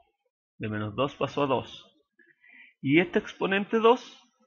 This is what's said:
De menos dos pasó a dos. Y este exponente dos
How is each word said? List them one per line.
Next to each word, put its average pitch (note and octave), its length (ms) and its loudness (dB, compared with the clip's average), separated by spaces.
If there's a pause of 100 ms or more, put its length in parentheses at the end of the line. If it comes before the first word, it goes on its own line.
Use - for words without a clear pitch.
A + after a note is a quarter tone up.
(580)
De A2+ 100 -8
menos G#2+ 280 -4
dos B2+ 200 -2
pasó C#3 280 -4
a C#3+ 40 0
dos. A#2 380 -4 (960)
Y C#3 180 4
este F3+ 200 0
exponente G3 600 -2
dos A3+ 380 4 (300)